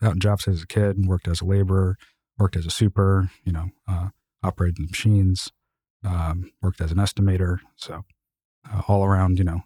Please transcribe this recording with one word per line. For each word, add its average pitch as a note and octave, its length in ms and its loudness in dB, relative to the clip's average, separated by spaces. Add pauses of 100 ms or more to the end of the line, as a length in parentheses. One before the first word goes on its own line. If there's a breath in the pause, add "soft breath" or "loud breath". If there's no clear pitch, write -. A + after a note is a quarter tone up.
Out G#2+ 100 2
on F2 80 -2
job G2+ 220 0
sites F#2+ 160 -2
as D#2+ 60 -10
a - 40 -18
kid G2+ 300 0
and F#2+ 100 2
worked F2+ 200 -2
as F2 140 -2
a F2+ 40 -6
laborer, F#2+ 520 2 (400 soft breath)
worked G2 180 2
as E2 100 -4
a E2+ 60 -6
super, F#2+ 580 2 (140)
you F#2 80 -4
know, E2+ 180 -4 (180)
uh, F#2 220 -4 (320)
operated F2 360 -2
the D#2 100 -6
machines, F#2+ 640 2 (540)
um, F2 460 -4 (100)
worked F#2 200 -2
as E2 100 -4
an E2+ 60 -2
estimator. F#2 640 0 (160)
So, - 300 -14 (640)
uh, G2 160 -4
all G2+ 160 4
around, F#2 340 2
you F#2+ 60 2
know, E2+ 220 -2